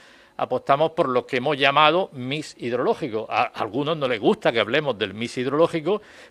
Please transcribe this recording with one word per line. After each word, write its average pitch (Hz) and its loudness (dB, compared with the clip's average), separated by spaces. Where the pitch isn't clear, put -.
apostamos 139 0
por 160 0
lo 123 0
que 131 -2
hemos 143 0
llamado 151 4
mix 131 -8
hidrológico. 120 -2
A 117 2
algunos 131 -4
no 143 -2
les 120 -2
gusta 160 2
que 117 2
hablemos 123 0
del 98 -4
mix 113 -6
hidrológico, 160 0